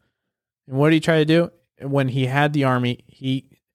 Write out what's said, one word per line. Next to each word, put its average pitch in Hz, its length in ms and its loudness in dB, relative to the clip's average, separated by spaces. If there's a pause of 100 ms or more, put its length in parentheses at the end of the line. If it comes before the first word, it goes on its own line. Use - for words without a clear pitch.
(680)
And 131 100 -6
what 147 120 4
did 165 60 4
he 160 40 4
try 160 180 0
to 156 80 2
do? 165 260 2 (300)
When 139 280 -2
he 131 160 -2
had 143 280 0
the 143 120 0
army, 123 420 -2
he, 135 380 -6 (300)